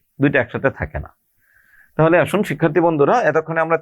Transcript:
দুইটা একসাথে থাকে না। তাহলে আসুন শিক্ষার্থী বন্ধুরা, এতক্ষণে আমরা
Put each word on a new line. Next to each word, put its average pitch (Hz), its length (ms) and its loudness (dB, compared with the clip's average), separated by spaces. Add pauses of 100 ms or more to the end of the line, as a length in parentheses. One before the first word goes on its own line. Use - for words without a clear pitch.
(220)
দুইটা 143 180 2
একসাথে 120 300 -2 (100)
থাকে - 240 -8
না। - 60 -20 (880)
তাহলে 160 260 4
আসুন 180 260 -2
শিক্ষার্থী 160 380 -2
বন্ধুরা, 160 280 2 (140)
এতক্ষণে 160 360 -2
আমরা 160 160 0